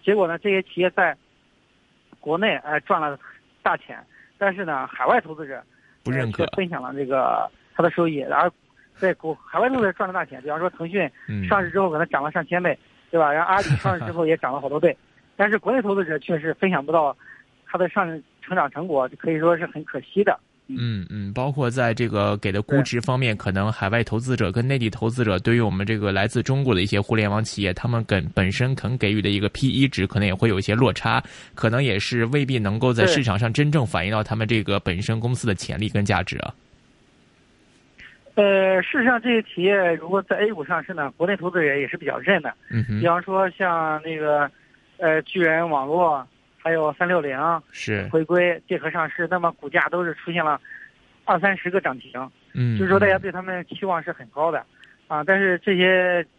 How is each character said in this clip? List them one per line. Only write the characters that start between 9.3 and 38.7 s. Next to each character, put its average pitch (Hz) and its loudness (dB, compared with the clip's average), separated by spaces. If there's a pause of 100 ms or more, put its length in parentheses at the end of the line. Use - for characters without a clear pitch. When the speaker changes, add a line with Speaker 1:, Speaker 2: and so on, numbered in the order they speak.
Speaker 1:
海 - -4
外 233 2
投 269 -2
资 247 0
者 190 0
赚 202 -4
了 185 -8
大 180 -4
钱， 131 -18
比 139 -10
方 151 -4
说 180 0
腾 165 -10
讯 175 -2 (180)
Speaker 2:
嗯。 101 -4
Speaker 1:
上 202 2
市 175 -4
之 175 -2
后 190 2
可 156 -4
能 143 0
涨 139 -2
了 151 -4
上 165 -4
千 175 -2
倍， 170 0
Speaker 2:
嗯。 - -8 (320)
Speaker 1:
对 170 2
吧？ 147 4
然 156 2
后 175 -2
阿 190 4
里 202 -2 (140)
上 190 -2
市 160 -6
之 107 -6
后 170 0
也 156 4
涨 127 -4
了 139 -4
好 135 -6
多 147 -2
倍， 160 2 (200)
Speaker 2:
<laughs> - -20
Speaker 1:
但 202 2
是 214 0
国 196 -2
内 262 2
投 202 -2
资 196 0
者 156 -4
却 170 -4
是 151 -4
分 190 0
享 143 0
不 151 -4
到 151 2 (500)
他 - -6
的 180 2
上 190 0
市 160 -8 (200)
成 - -6
长 151 2
成 165 -8
果， 135 0
可 165 -2
以 160 0
说 170 4
是 165 -6
很 147 -10
可 - -8
惜 - 0
的。 202 2 (320)
嗯。 131 -6
Speaker 2:
嗯， 110 -4
嗯， 101 -6
包 127 0
括 131 0
在 120 2
这 117 0
个 104 2
给 98 -2
的 101 0
估 139 2
值 120 -2
方 127 0
面， 120 0
Speaker 1:
对。 98 -8
Speaker 2:
可 101 -4
能 98 0
海 101 -2
外 117 2
投 107 -2
资 127 -2
者 101 0
跟 117 0
内 135 0
地 117 0
投 113 -2
资 123 -2
者 101 2
对 117 2
于 120 4
我 110 2
们 95 -2
这 110 -2
个 101 0
来 98 2
自 113 0
中 135 0
国 127 4
的 87 4
一 98 2
些 104 2
互 113 0
联 107 2
网 104 0
企 - -6
业， 95 0
他 - -6
们 117 0
跟， 98 2 (100)
本 95 2
身 127 0
肯 123 -4
给 104 2
予 107 0
的 104 2
一 101 2
个 101 0
P - 0
E 135 2
值， 98 0
可 - 0
能 101 2
也 92 0
会 95 0
有 98 2
一 - -2
些 101 0
落 120 4
差， 113 0 (320)
可 - 2
能 123 0
也 107 0
是 117 0
未 135 2
必 127 0
能 104 0
够 127 2
在 113 4
市 156 4
场 101 0
上 113 0
真 147 2
正 143 2
反 85 -2
映 101 -2
到 107 0
他 110 -4
们 110 -2
这 110 2
个 98 0
本 90 -2
身 - -2
公 120 -2
司 120 -4
的 101 2
潜 - -8
力 107 -2
跟 101 0
价 98 2
值 - -6
啊。 - -8 (1800)
Speaker 1:
对。 208 6
呃， 190 4